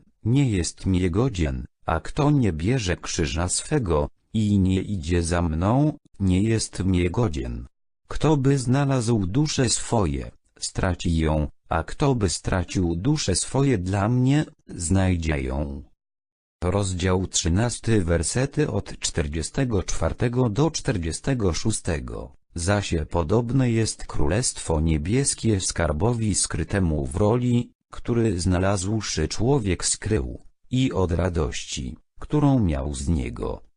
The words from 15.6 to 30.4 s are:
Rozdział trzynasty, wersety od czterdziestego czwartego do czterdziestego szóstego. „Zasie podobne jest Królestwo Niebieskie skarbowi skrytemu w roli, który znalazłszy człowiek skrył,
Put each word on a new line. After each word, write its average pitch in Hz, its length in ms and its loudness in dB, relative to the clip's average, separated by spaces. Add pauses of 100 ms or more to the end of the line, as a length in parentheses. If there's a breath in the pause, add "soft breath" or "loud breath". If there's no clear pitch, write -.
Rozdział 92 600 0
trzynasty, 107 800 0
wersety 123 680 0
od - 280 -6
czterdziestego 82 840 -2
czwartego 120 680 0
do 135 220 2
czterdziestego 101 840 -2
szóstego. 62 800 -4 (220)
„Zasie 87 520 0
podobne 117 640 0
jest 113 360 -2
Królestwo 80 760 0
Niebieskie 95 800 0
skarbowi 92 760 0
skrytemu 80 720 0
w 69 100 -6
roli, 120 560 2 (180)
który 113 500 0
znalazłszy 92 880 0
człowiek 110 560 0
skrył, 69 580 -2 (280)